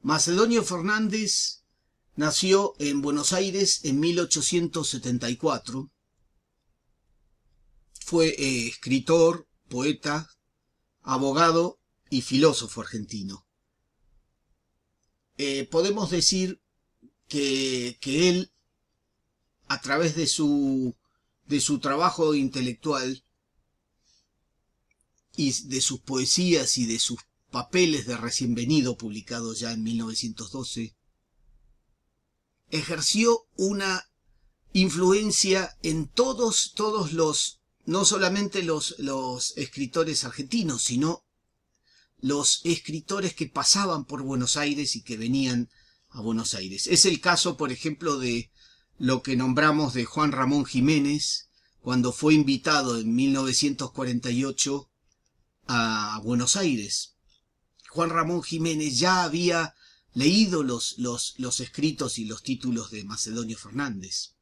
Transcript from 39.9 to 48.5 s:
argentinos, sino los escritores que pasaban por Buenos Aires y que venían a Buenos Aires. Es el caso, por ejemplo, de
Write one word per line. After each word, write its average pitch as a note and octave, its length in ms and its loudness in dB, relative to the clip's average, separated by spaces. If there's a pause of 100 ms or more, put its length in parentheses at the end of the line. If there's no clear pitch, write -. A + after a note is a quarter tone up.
argentinos, C#3 580 -4
sino C#3 420 0 (960)
los C#3 440 0
escritores E3 680 -2
que D#3+ 120 -6
pasaban E3+ 580 0
por E3 180 -10
Buenos C3 340 -2
Aires D3 400 -2
y G#2+ 60 -12
que A#2 140 -8
venían B2 540 0 (380)
a B2+ 120 -16
Buenos A2+ 340 -2
Aires. F#2+ 340 -6
Es F#3 180 8
el E3+ 140 2
caso, F3 360 2
por C#3+ 140 -2
ejemplo, D3+ 480 -4
de A#2+ 320 -2 (480)